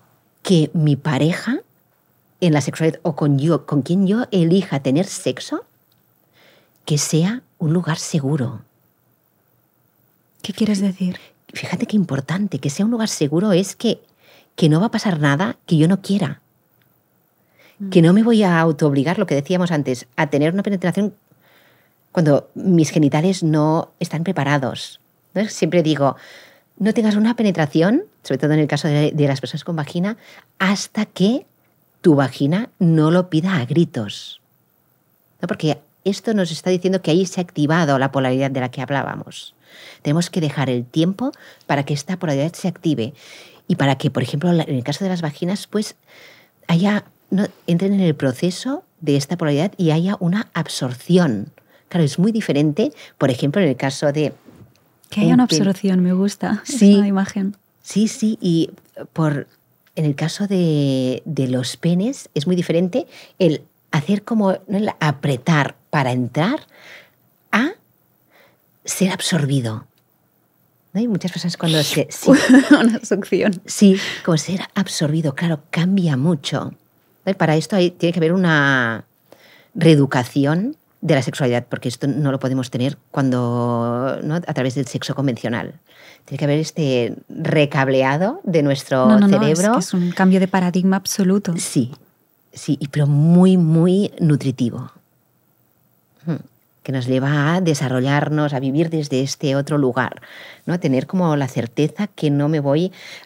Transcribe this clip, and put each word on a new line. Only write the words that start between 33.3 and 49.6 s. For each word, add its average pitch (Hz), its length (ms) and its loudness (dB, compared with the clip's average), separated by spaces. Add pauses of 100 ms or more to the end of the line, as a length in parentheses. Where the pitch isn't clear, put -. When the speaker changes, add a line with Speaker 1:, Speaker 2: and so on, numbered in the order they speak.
Speaker 1:
a 120 80 -2
gritos. 127 760 -2 (1040)
¿No? 180 60 -6
Porque - 320 -2 (240)
esto 202 300 -2
nos 185 180 0
está 160 180 -6
diciendo 185 320 0
que 160 100 -2
ahí 185 140 2
se 180 160 -6
ha - 20 -6
activado 147 560 0
la 135 120 0
polaridad 131 400 0
de 135 100 -4
la 123 100 -4
que 135 100 -10
hablábamos. - 720 -8 (480)
Tenemos 170 300 -2
que 180 100 -4
dejar 143 280 -2
el 123 160 -2
tiempo 190 460 -2 (360)
para 143 160 -2
que 147 100 -6
esta 180 240 -6
polaridad 156 360 -2
se - 140 -8
active 147 460 -4 (540)
y 180 80 0
para 139 240 2
que, 151 100 -2
por 127 140 -2
ejemplo, 151 280 -2
la, 165 120 2
en 147 120 -4
el 120 80 -4
caso 143 200 -6
de 190 80 -2
las 190 100 -4
vaginas, 170 460 -6
pues, - 280 -6 (720)
haya, 196 360 0 (260)
¿no? 196 160 0 (220)
entren 180 260 0
en 196 60 2
el 165 160 2
proceso 180 680 -4 (160)
de 147 160 0
esta 143 220 -2
polaridad 160 400 0